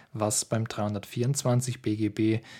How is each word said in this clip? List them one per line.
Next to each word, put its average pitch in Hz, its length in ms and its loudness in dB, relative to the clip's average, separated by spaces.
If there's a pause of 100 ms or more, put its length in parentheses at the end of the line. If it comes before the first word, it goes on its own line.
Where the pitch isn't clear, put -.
(120)
was 107 320 0
beim 113 240 0
dreihundertvierundzwanzig 120 1120 0
B 107 160 0
G 107 140 0
B 110 300 2 (200)